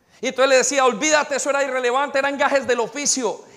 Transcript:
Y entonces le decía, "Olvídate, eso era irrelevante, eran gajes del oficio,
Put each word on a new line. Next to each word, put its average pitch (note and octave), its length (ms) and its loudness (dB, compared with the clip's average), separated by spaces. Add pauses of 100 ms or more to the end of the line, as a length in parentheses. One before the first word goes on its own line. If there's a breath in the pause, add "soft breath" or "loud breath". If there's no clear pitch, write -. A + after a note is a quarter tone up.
(200 soft breath)
Y A#3+ 100 -4
entonces C4 200 2
le C4+ 80 6
decía, C4 280 2
"Olvídate, C#4+ 500 0
eso C4+ 160 -2
era C#4 120 0
irrelevante, C4 540 -2
eran C#4 180 0
gajes C4+ 300 0
del A#3+ 140 0
oficio, A#3+ 680 -4 (120)